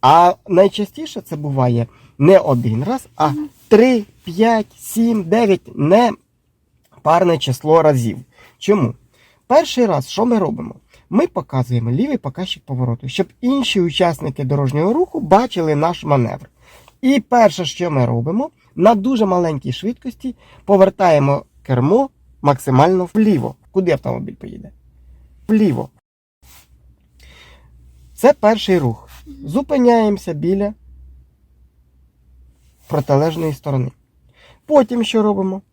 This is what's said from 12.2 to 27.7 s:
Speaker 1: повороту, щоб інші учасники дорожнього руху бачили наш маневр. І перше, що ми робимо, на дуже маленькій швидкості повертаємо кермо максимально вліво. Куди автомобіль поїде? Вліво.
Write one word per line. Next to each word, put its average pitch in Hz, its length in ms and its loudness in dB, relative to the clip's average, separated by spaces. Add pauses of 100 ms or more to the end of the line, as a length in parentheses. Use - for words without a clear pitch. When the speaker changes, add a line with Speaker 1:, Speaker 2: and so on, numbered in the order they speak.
Speaker 1:
повороту, 127 440 -6
щоб 185 180 -4 (140)
інші 247 400 -2
учасники 160 640 -4
дорожнього 143 480 -2
руху 330 280 -4
бачили 185 540 0
наш 165 300 -4
маневр. 123 460 -2 (500)
І 269 200 2
перше, 214 440 2
що 175 260 -6
ми 135 160 0
робимо, 147 440 -4 (260)
на 208 180 4
дуже 214 320 0
маленькій 165 460 -2
швидкості 240 640 -10 (300)
повертаємо 175 800 2 (180)
кермо 151 480 0 (320)
максимально 147 720 2
вліво. 202 400 0 (160)
Куди 185 220 -2
автомобіль 123 420 -6
поїде? - 360 -18 (800)
Вліво. 208 400 0 (2250)